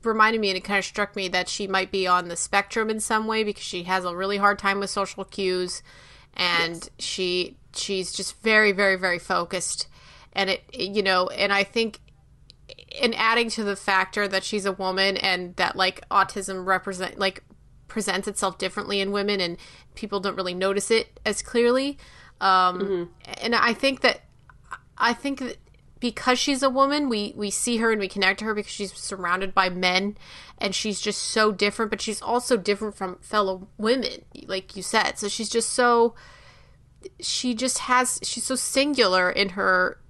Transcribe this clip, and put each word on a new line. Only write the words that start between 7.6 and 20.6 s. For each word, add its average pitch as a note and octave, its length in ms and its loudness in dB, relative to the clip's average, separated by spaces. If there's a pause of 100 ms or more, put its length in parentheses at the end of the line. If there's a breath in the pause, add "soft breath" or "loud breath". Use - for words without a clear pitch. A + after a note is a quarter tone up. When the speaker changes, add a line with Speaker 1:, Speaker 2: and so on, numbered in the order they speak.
Speaker 1:
she's F#3 380 -4
just - 280 -8
very, G#3+ 300 6
very, F#3+ 240 2
very F3+ 240 -2
focused. F3+ 680 -4 (440 loud breath)
And G3 200 0
it, - 200 -4
you G3 320 -2
know, F#3 240 4
and G3+ 240 0
I G3 140 2
think A3+ 340 -2 (880)
in - 280 -2
adding A3+ 340 2
to A3 160 -4
the G3+ 100 0
factor G3 520 0
that F#3+ 180 -2
she's G3+ 200 -4
a G3 60 0
woman F#3+ 460 0
and F3+ 400 -2
that, F3+ 180 0
like, F#3+ 340 0
autism F#3+ 560 0
represent, F#3 540 -2
like, G3 240 -2 (460)
presents G3 380 -2
itself G3 300 -2
differently G3 440 -2
in G3 100 -2
women G3+ 300 0
and F3 160 -4 (380 loud breath)
people G3+ 240 -4
don't F#3+ 160 -2
really F#3 180 -4
notice F#3+ 380 0